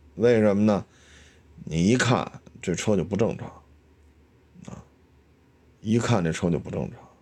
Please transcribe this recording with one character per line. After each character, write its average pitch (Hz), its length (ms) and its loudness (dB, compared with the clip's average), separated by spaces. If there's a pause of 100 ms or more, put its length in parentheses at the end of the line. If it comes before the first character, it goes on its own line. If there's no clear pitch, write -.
(160)
为 117 240 4
什 104 140 4
么 104 100 2
呢？ 104 220 2 (800)
你 82 220 0
一 123 100 4
看 120 320 0 (320)
这 87 140 -4
车 107 200 0
就 90 80 0
不 98 140 -4
正 107 200 0
常 - 100 -14 (1200)
啊， - 160 -18 (1000)
一 110 160 0
看 117 260 2
这 80 80 0
车 87 180 -2
就 78 100 0
不 - 100 -10
正 82 220 -6
常， - 80 -20 (220)